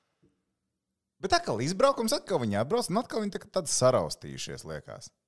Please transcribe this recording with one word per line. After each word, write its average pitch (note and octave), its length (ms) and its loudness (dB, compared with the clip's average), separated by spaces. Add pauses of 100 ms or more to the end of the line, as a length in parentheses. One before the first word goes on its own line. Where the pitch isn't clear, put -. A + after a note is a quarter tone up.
(1160)
Bet F#3 180 0
atkal A#2+ 260 0
izbraukums, A3 540 2
atkal G3 260 -2
viņi G#2 200 2
atbrauc, F3 280 0
un G#3 140 0
atkal A3+ 220 -4
viņi G3+ 100 -4
tā - 80 -8
kā - 80 -20
tādi F3+ 240 -2
saraustījušies, D#2+ 920 0
liekas. D2 440 -12 (180)